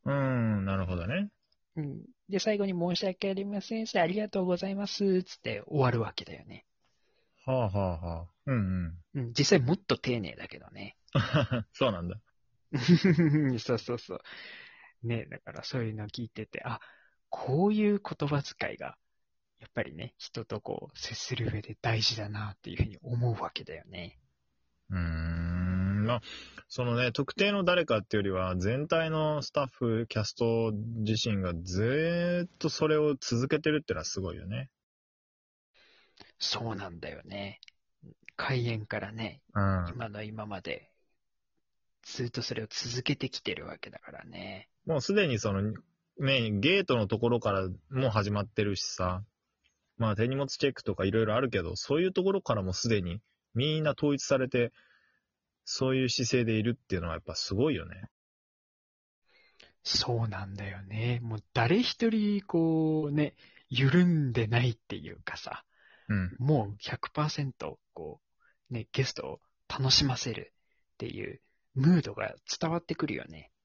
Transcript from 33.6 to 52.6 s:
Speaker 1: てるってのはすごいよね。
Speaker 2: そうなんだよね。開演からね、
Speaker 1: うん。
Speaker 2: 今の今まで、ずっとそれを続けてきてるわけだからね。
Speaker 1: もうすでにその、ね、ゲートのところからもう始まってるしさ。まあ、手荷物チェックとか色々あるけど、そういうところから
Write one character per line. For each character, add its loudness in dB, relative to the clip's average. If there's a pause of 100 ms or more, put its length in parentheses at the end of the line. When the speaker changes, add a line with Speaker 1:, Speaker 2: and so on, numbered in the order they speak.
Speaker 1:
て 2
る 2
っ -18
て -2
の -4
は -6
す -6
ご -4
い -10
よ -12
ね。 -8 (1700)
Speaker 2:
そ -4
う -4
な -10
ん -14
だ -10
よ -12
ね。 -10 (760)
開 0
演 -4
か -4
ら -8
ね、 -8 (120)
Speaker 1:
う 4
ん。 4
Speaker 2:
今 -6
の -8
今 -8
ま -8
で、 -8 (1120)
ず -6
っ -4
と -4
そ -6
れ -6
を -10
続 -6
け 2
て -6
き -10
て -4
る -10
わ -12
け -14
だ -18
か -18
ら -16
ね。 -14 (180)
Speaker 1:
も 0
う 2
す -2
で 4
に 2
そ 0
の、 0 (460)
ね、 2
ゲ 4
ー 0
ト 2
の 2
と 0
こ 2
ろ 2
か 0
ら 0 (220)
も 2
う 4
始 2
ま 0
っ -2
て -2
る 2
し -6
さ。 -2 (760)
ま 0
あ、 0
手 2
荷 0
物 -2
チ 0
ェ 4
ッ -10
ク -12
と -2
か 0
色 4
々 2
あ 4
る 0
け 0
ど、 -6
そ -2
う 2
い 2
う 0
と 0
こ 4
ろ 0
か 0
ら 0